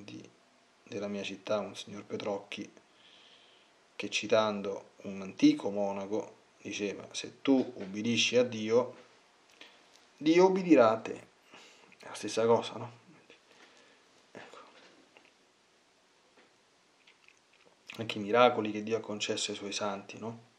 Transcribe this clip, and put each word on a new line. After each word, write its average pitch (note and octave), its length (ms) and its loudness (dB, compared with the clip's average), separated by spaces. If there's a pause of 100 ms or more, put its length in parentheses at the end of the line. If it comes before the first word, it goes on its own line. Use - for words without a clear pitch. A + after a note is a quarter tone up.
di, - 240 -16 (540)
della G2+ 260 -8
mia G2+ 140 -6
città, G2 380 -4
Monsignor G#2 440 -12
Petrocchi, - 680 -8 (1200)
che G#2 140 -10
citando G#2 840 0 (120)
un G2 180 -10
antico A2 500 2
monaco G2 680 -4 (260)
diceva: - 500 -6
"Se - 300 -12
tu C3 340 4
ubbidisci G#2+ 600 0
a B2+ 60 6
Dio, A2 540 0 (1200)
Dio E3+ 300 6
ubbidirà F3 440 6
a A2+ 80 2
te." - 300 -12 (680)
È - 80 -20
la - 80 -16
stessa A2 320 -2
cosa, A2+ 300 2
no? A#2 160 -12 (1400)
Ecco. - 260 -18 (3500)
Anche A2+ 220 -8
i - 20 -6
miracoli A2 520 4
che G#2 100 -6
Dio A2 140 -2
ha G#2+ 40 -2
concesso G#2 500 -4
ai G2+ 60 -6
suoi G2 160 -8
santi, G2 460 -6
no? A#2 300 -12 (100)